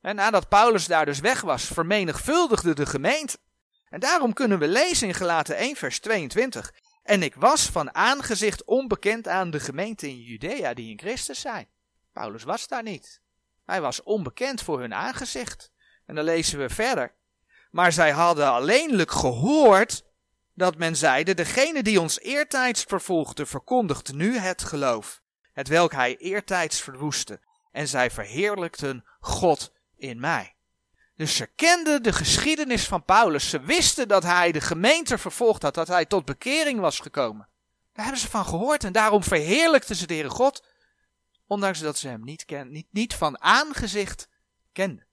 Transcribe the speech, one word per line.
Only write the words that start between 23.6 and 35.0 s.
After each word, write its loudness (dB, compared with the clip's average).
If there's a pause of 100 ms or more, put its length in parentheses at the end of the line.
nu -2
het -4
geloof, -4 (300)
hetwelk 2
hij 0
eertijds -4
verwoestte. -8 (320)
En -6
zij 2
verheerlijkten -6 (160)
God 0 (240)
in -12
mij.'" -4 (640)
Dus -2
ze -4
kenden 2
de 2
geschiedenis 0
van -4
Paulus. 4
Ze -4
wisten 0
dat 6
hij 4
de -2
gemeente 2